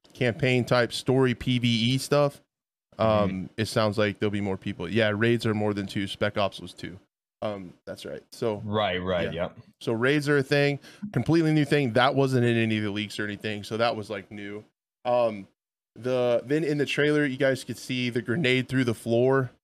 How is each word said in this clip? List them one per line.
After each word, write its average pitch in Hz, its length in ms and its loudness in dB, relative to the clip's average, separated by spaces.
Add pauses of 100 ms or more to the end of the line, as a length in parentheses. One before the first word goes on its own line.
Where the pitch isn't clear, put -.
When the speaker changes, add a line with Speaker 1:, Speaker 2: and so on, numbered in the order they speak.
(140)
Speaker 1:
campaign 127 500 2
type 120 280 2
story 127 420 2
P 127 240 0
V 120 100 2
E 117 300 2
stuff, 143 420 0 (580)
Speaker 2:
Mm-hmm. 107 260 4
Speaker 1:
um, 95 340 -4
it 110 80 -2
sounds 107 320 0
like 104 200 0
there'll 107 120 0
be 101 100 -2
more 98 160 -2
people. 92 320 -8
Yeah, 107 260 2
raids 117 300 2
are 110 80 0
more 107 220 0
than 101 120 -4
two. 98 200 -4
Spec 104 320 -4
Ops 98 220 -2
was 87 120 -14
two. 90 260 -14 (440)
Um, 98 320 -8 (100)
that's - 220 -14
right. 78 240 -12
So 107 340 -4
Speaker 2:
Right, 104 380 0
right, 90 220 0
Speaker 1:
yeah. 82 180 -4
Speaker 2:
yep. - 160 -8 (240)
Speaker 1:
So 123 100 -2
raids 139 380 0
are 147 80 4
a 135 40 2
thing, 143 360 2 (340)
completely 156 400 2
new 151 140 4
thing. 143 260 2
That 127 220 4
wasn't 131 320 4
in 117 100 4
any 110 220 2
of 107 60 -2
the 101 60 -2
leaks 104 300 -6
or 107 40 -4
anything, 104 400 -8
so 110 120 -8
that 117 180 2
was, 107 140 -10
like, 101 220 -8
new. 104 340 -12 (400)
Um, 117 420 0 (480)
the, 123 520 0
then 151 180 0
in 147 140 0
the 135 80 2
trailer, 147 400 2
you 127 100 -4
guys 131 280 0
could 120 120 -10
see 127 320 -4
the 117 140 -2
grenade 123 480 0
through 131 140 2
the 113 100 0
floor, 123 560 2 (140)